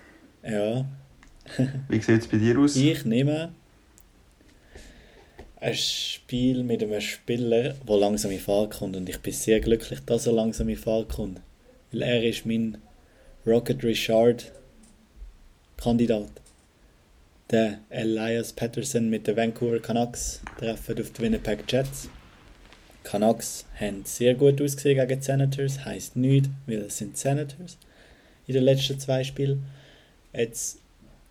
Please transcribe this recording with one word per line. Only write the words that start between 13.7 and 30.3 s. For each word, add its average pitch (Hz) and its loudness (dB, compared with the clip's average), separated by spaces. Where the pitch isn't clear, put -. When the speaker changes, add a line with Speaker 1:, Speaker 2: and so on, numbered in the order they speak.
Speaker 1:
Richard 117 4
Kandidat. 117 2
Der 110 2
Elias 113 -2
Pettersson 117 -2
mit 110 -2
den 104 2
Vancouver 117 0
Canucks 120 -2
treffen 113 -6
auf 113 -6
die - -8
Winnipeg 110 -2
Jets. 135 -2
Canucks - 0
haben 101 -6
sehr 123 2
gut 139 4
ausgesehen 139 2
gegen 131 -2
die 135 -10
Senators. 139 0
Heisst - -8
nichts, 135 4
weil 110 -4
es 104 -8
sind 101 -8
Senators 143 -4
in 127 -4
den 131 4
letzten 135 2
zwei 131 -2
Spielen. 139 -2